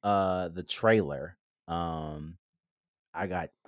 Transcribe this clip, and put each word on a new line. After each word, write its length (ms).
uh, 460
the 140
trailer, 720
um, 680
I 140
got, 220